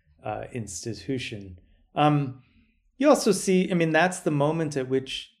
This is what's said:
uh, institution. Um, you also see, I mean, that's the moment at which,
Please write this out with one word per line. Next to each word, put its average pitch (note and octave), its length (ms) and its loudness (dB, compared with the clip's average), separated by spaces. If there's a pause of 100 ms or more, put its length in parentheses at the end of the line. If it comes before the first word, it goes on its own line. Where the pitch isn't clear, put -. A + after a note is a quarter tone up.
(240)
uh, A2 280 -8
institution. G#2+ 1080 -10 (360)
Um, D3 460 0 (560)
you C#4 100 4
also B3 220 6
see, F#3 400 2
I F#3 40 0
mean, E3 180 2
that's F3+ 280 2
the D#3+ 120 0
moment D3+ 440 0
at B2+ 120 -4
which, C3 420 -4 (100)